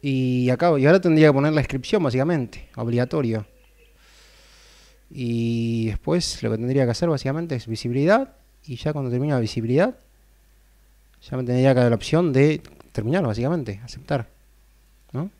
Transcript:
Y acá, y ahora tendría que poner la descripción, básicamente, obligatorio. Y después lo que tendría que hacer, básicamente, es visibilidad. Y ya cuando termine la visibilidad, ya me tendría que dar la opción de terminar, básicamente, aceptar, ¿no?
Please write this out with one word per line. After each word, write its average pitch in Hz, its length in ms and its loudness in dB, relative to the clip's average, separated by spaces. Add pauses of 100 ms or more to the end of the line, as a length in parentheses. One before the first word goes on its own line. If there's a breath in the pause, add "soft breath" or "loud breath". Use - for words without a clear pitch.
Y 127 500 0
acá, 151 280 2
y 131 80 4
ahora 180 140 6
tendría 156 280 6
que 147 40 6
poner 143 200 2
la 156 80 2
descripción, 139 420 -2
básicamente, 135 720 -2
obligatorio. 120 720 -2 (1600 soft breath)
Y 117 760 -2
después 151 560 -4
lo 123 80 -2
que 110 80 -2
tendría 127 260 0
que 120 60 0
hacer, 170 180 -2
básicamente, 151 480 -4
es 110 100 -10
visibilidad. 139 680 0 (300)
Y 123 120 -12
ya 151 160 -4
cuando 139 180 -4
termine 131 220 -2
la 131 80 0
visibilidad, 120 560 -2 (1300)
ya - 140 -10
me 127 60 -4
tendría 127 320 4
que 123 60 4
dar 120 80 4
la 117 80 2
opción 160 360 0
de 147 300 2 (300)
terminar, 139 340 -2
básicamente, 117 560 -4
aceptar, 127 460 -8 (840)
¿no? 156 280 -6